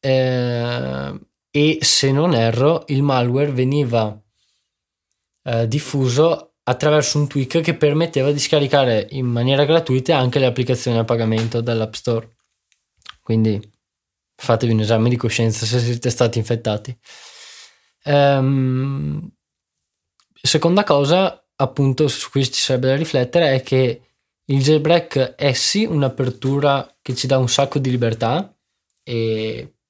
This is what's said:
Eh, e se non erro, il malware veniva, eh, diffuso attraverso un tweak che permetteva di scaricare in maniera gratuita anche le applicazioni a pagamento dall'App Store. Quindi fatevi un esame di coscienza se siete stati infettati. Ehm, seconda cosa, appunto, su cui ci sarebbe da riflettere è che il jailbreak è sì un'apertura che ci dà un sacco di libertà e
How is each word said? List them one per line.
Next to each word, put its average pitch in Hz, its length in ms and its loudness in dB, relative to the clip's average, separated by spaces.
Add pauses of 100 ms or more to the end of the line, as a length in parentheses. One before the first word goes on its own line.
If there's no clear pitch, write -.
Eh, 123 1200 -2 (300)
e 151 320 2
se - 300 2
non 160 200 2
erro, 123 540 2
il 139 160 0
malware 135 500 0
veniva, 123 680 0 (1200)
eh, 117 260 -2
diffuso 143 920 0
attraverso 151 560 0
un 147 100 0
tweak 139 320 -2
che 160 140 0
permetteva 147 580 2
di 147 60 -2
scaricare 135 720 2
in 135 160 -4
maniera 127 400 2
gratuita 151 500 2
anche 127 220 0
le 131 80 2
applicazioni 123 500 -2
a 113 80 0
pagamento 113 560 -2
dall'App 113 320 -4
Store. 113 440 -6 (840)
Quindi 110 540 -2 (640)
fatevi 113 340 0
un 110 80 2
esame 110 280 2
di 123 80 0
coscienza 113 480 -2
se 117 140 0
siete 120 320 -2
stati 117 260 0
infettati. 113 580 -4 (1120)
Ehm, 139 1300 0 (1120)
seconda 170 420 2
cosa, 151 580 2 (140)
appunto, 135 520 0
su - 220 -6
cui 139 140 0
ci - 160 -4
sarebbe 131 280 -2
da 135 80 0
riflettere 143 580 0
è 127 80 -2
che 131 400 0 (460)
il 135 140 0
jailbreak 151 760 2
è 143 180 0
sì 208 300 0
un'apertura 139 1160 -2
che - 140 -8
ci - 120 -6
dà 135 120 2
un 127 100 0
sacco 139 300 0
di 131 120 -2
libertà 123 640 -2 (480)
e 113 720 -6 (160)